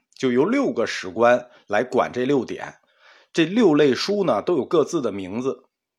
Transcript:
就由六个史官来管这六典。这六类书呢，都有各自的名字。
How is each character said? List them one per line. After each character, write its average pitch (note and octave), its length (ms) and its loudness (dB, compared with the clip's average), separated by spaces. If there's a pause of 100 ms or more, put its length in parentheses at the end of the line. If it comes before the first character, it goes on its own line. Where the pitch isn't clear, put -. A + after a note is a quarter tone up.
(160)
就 C3 160 -2
由 C3 140 2
六 A#3+ 260 0
个 A2+ 140 -2
史 - 240 -10
官 A#2 400 2 (160)
来 G#2+ 180 -2
管 A2 260 0
这 B2 140 -4
六 B2+ 220 0
典。 F2 300 -12 (540)
这 E3 140 0
六 F#3+ 300 4
类 D3 200 4
书 G3+ 300 -2
呢， A2 180 0
都 F3+ 140 -2
有 A#2+ 80 -2
各 D#3 200 2
自 E3 180 -4
的 G#2+ 100 -4
名 G2 300 -8
字。 - 260 -8 (300)